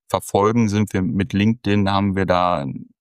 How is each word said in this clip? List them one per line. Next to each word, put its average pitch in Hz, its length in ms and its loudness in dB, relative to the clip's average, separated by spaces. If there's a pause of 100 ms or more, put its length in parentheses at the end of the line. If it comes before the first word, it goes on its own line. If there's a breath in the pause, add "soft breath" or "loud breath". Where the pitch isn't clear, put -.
verfolgen, 104 600 2
sind 104 240 0
wir 95 100 -2
mit 92 300 -2
LinkedIn, 101 580 0
haben 98 240 0
wir 95 120 0
da 87 400 0 (340)